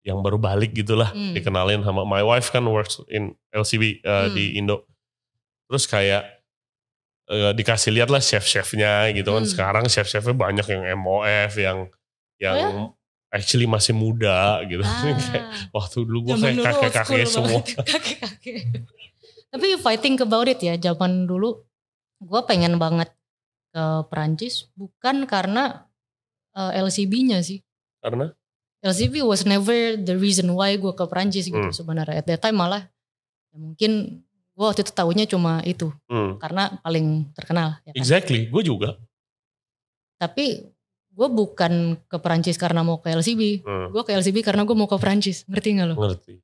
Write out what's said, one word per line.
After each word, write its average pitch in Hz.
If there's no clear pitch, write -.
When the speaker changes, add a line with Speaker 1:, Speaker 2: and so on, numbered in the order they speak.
Speaker 1:
yang 98
baru 101
balik 104
gitulah, 107
Speaker 2:
Hmm. 190
Speaker 1:
dikenalin 95
sama 98
my 98
wife 120
kan 123
works 107
in 104
L 107
C -
B, 107
eh, -
Speaker 2:
Hmm. 98
Speaker 1:
di 101
Indo. 104
Terus 135
kayak, 98
eh, 104
dikasih 110
lihat 117
lah 135
chef-chefnya 104
gitu 101
kan. 110
Speaker 2:
Hmm. 104
Speaker 1:
Sekarang 101
chef-chefnya 107
banyak 101
yang 95
M 95
O 98
F, 104
yang, 95
yang 95
Speaker 2:
Oh -
ya? 370
Speaker 1:
actually 117
masih 110
muda 107
gitu. 90
<laughs> 101
Speaker 2:
Ah. 143
Speaker 1:
Kayak -
waktu 104
dulu 113
gue 123
Speaker 2:
Zaman 214
Speaker 1:
kayak -
Speaker 2:
dulu 120
old 120
Speaker 1:
kakek-kakek -
Speaker 2:
school -
Speaker 1:
semua. 117
Speaker 2:
banget. -
<laughs> -
Kakek-kakek. 240
Tapi 269
if -
I 226
think 262
about 233
it 254
ya, 170
zaman 180
dulu 202
gue 202
pengen 170
banget 165
ke 160
Perancis 160
bukan 262
karena, 202
eh, 190
L 190
C 202
B-nya 208
sih. 190
Speaker 1:
Karena? 120
Speaker 2:
L 190
C 220
B 269
was 208
never 202
the 185
reason 185
why 196
gue 196
ke 180
Perancis 185
gitu 175
Speaker 1:
Hmm. 92
Speaker 2:
sebenarnya. 160
At 151
that 165
time 220
malah 185
ya 156
mungkin 160
gue 202
waktu 208
itu -
taunya 190
cuma 170
itu. 170
Speaker 1:
Hmm. 101
Speaker 2:
Karena 190
paling 156
terkenal. 160
Ya 151
kan? 131
Speaker 1:
Exactly, 127
gue 165
juga. 110
Speaker 2:
Tapi 254
gue 190
bukan 170
ke 175
Perancis 165
karena 165
mau 165
ke 165
L 165
C 226
B. 208
Speaker 1:
Hmm. 95
Speaker 2:
Gue 214
ke 202
L 185
C 190
B 214
karena 208
gue 214
mau 214
ke 202
Perancis. 196
Ngerti 208
gak 180
lo? 165
Speaker 1:
Ngerti. 98